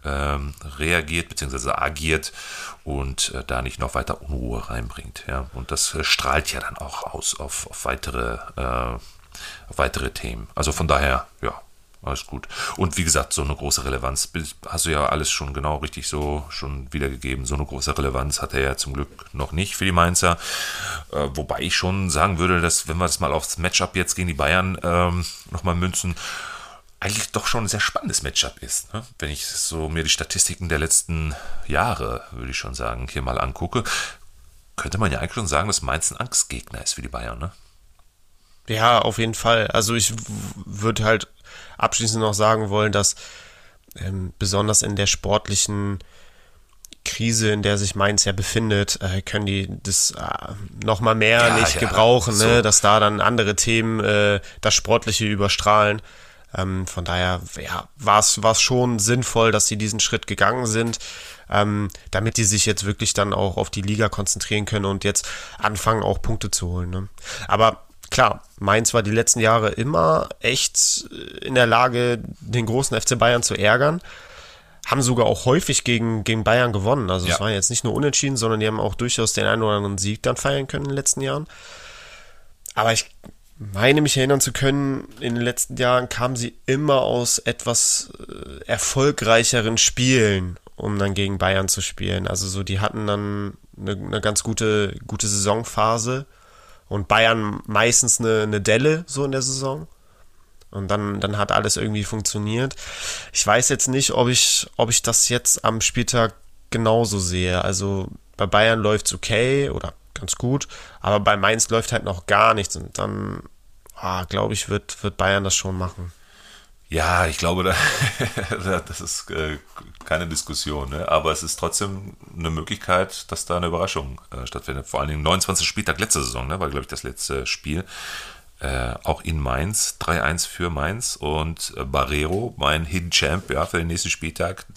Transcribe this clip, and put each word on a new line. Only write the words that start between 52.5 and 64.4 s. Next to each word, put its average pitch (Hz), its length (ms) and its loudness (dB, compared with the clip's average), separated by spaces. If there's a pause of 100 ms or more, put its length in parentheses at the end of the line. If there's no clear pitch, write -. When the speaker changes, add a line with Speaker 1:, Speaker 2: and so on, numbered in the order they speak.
Speaker 1:
so. 120 40 6
Speaker 2:
Dass 104 200 4
da 104 180 8
dann 104 220 4
andere 104 340 2
Themen, 113 440 2
äh, 104 400 4 (220)
das 107 120 4
Sportliche 110 520 2
überstrahlen. 104 760 4 (540)
Ähm, 92 320 -2
von - 180 -6
daher, 90 360 0 (200)
ja, - 360 -6
war's, 107 440 4
war's 110 200 4
schon 123 360 4
sinnvoll, 113 540 4
dass 107 160 4
sie 107 100 -2
diesen 107 220 -2
Schritt - 280 0
gegangen 110 380 2
sind, 113 320 0 (520)
ähm, 104 400 2 (200)
damit 110 280 0
die 113 80 4
sich 101 200 4
jetzt 101 200 0
wirklich 104 280 -2
dann 101 200 2
auch 98 240 0
auf - 120 -2
die 104 120 -6
Liga 104 280 0
konzentrieren 104 560 -2